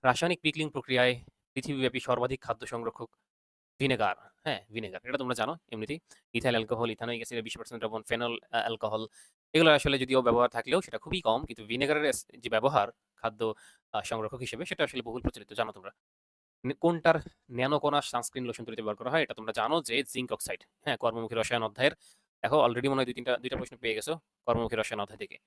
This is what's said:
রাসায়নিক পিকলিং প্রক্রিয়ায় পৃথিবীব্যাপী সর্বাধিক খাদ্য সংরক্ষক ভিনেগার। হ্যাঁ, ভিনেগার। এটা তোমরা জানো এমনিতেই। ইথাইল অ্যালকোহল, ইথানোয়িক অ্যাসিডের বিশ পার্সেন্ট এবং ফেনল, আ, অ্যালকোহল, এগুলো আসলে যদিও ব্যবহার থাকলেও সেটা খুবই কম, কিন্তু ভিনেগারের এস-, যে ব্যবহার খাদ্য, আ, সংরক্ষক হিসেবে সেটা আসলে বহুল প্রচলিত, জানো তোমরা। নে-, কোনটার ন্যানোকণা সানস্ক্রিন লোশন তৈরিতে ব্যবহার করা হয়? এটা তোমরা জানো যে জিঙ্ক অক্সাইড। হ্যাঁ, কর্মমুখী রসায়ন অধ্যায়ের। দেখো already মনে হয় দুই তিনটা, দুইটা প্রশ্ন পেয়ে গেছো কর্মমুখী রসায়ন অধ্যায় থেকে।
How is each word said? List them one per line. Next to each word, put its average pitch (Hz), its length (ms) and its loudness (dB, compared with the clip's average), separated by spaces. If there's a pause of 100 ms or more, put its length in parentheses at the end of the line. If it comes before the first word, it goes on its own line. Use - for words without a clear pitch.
রাসায়নিক 165 360 4
পিকলিং 156 300 0
প্রক্রিয়ায় 127 540 2 (300)
পৃথিবীব্যাপী 131 460 0
সর্বাধিক 127 400 0
খাদ্য - 260 -6
সংরক্ষক 117 440 -8 (680)
ভিনেগার। 113 380 2 (280)
হ্যাঁ, 131 260 -4
ভিনেগার। 104 340 -8
এটা 127 140 -4
তোমরা 123 160 -2
জানো 113 220 -2 (140)
এমনিতেই। 110 280 -6 (340)
ইথাইল 120 220 2
অ্যালকোহল, 113 360 0
ইথানোয়িক 117 280 -6
অ্যাসিডের 113 260 -6
বিশ 110 120 -8
পার্সেন্ট 113 280 -10
এবং 110 220 -4
ফেনল, 117 360 -2
আ, - 80 -20
অ্যালকোহল, 110 560 -2 (460)
এগুলো 160 180 8
আসলে 139 280 4
যদিও 127 240 4
ব্যবহার 120 260 6
থাকলেও 127 320 0
সেটা 113 180 -10
খুবই 170 220 -4
কম, 120 240 2
কিন্তু 110 220 -12
ভিনেগারের 143 380 0
এস-, 123 340 -2
যে 120 100 -10
ব্যবহার 113 400 2 (280)
খাদ্য, 110 380 -4 (380)
আ, 104 100 -2
সংরক্ষক 110 360 -6
হিসেবে 123 260 -8
সেটা - 200 -2
আসলে 127 180 -4
বহুল 117 200 -8
প্রচলিত, 110 300 -4
জানো 110 200 -2
তোমরা। 98 180 -14 (760)
নে-, 127 120 -2
কোনটার 165 440 4 (300)
ন্যানোকণা 143 520 2
সানস্ক্রিন 123 420 -4
লোশন 117 200 -6
তৈরিতে 110 180 -6
ব্যবহার 104 140 -2
করা 123 140 -6
হয়? 156 120 4
এটা - 120 -4
তোমরা 110 180 -6
জানো 135 300 0
যে 123 200 0
জিঙ্ক 123 300 -2
অক্সাইড। - 320 -4 (200)
হ্যাঁ, 127 120 0
কর্মমুখী 113 380 -2
রসায়ন 113 280 0
অধ্যায়ের। 120 300 2 (500)
দেখো 139 240 6
already 120 200 2
মনে 139 100 2
হয় 131 80 2
দুই 123 100 -4
তিনটা, 123 220 -2
দুইটা 127 200 -6
প্রশ্ন 123 200 -8
পেয়ে 117 180 -2
গেছো 156 240 -4 (280)
কর্মমুখী 117 300 2
রসায়ন 107 260 0
অধ্যায় - 160 -8
থেকে। - 280 -12